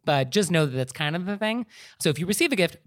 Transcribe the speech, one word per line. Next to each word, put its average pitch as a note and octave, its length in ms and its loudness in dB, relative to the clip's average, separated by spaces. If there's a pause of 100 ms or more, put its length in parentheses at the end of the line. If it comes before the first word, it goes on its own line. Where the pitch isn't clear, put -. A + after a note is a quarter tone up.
but C3+ 260 2
just F#3 200 2
know D#3+ 140 4
that B2+ 100 -2
that's C3 160 -2
kind D3+ 240 -4
of F3+ 100 -6
the G3+ 120 -4
thing. A3 300 -2 (320)
So E3+ 100 2
if D3 100 2
you F3 60 -4
receive C#4 260 0
a C#4 40 0
gift, F3 320 0